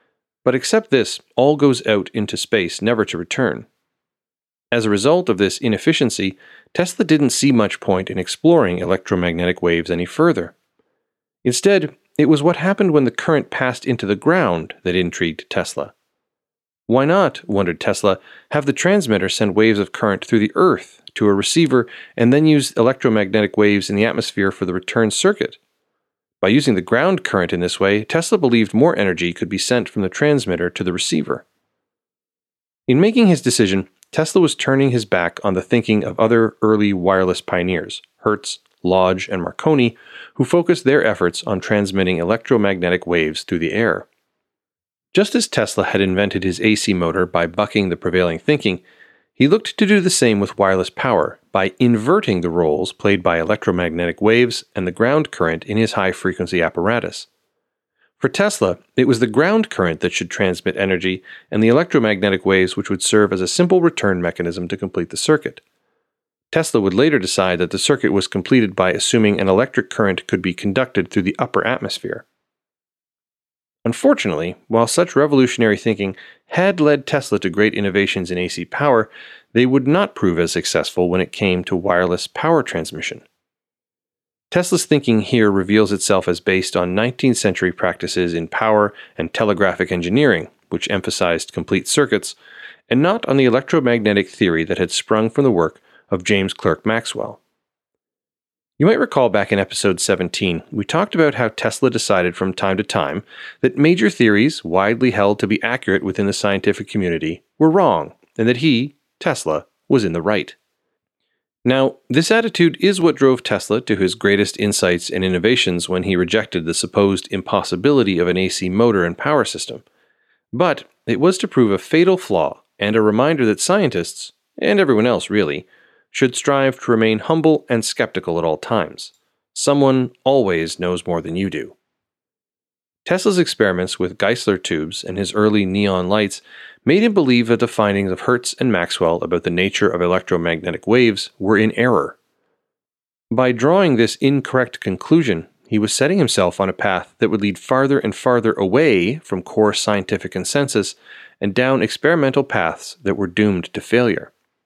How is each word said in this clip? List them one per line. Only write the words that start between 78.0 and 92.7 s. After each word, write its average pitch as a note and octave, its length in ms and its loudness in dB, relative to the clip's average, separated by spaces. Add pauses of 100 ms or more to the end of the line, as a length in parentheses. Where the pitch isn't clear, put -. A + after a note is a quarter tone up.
in F2+ 80 -4
A F2+ 80 -2
C F2 180 -10
power, B2+ 460 0 (440)
they B2+ 120 4
would C3 220 2
not F#3+ 260 0
prove F2 240 0
as E2+ 140 -2
successful F2 580 -2
when F#2 100 0
it - 120 -4
came F2+ 320 -2
to G2 100 -4
wireless F2+ 540 -2
power D#3 340 0
transmission. - 600 -10 (1300)
Tesla's F3 320 0
thinking B2 380 2
here G#2+ 280 2
reveals G2 400 2
itself G2 380 0
as F2 100 -2
based F#2+ 380 -2
on F2+ 180 -2
nineteenth B2 440 0
century F#2 340 0
practices F2 640 -4
in E2 120 -4
power G#2+ 480 0 (240)
and E2 160 -6
telegraphic G2+ 560 -2
engineering, F#2 580 0 (200)
which - 200 -6
emphasized F2+ 640 -4
complete F#2+ 360 -4
circuits, - 480 -2 (520)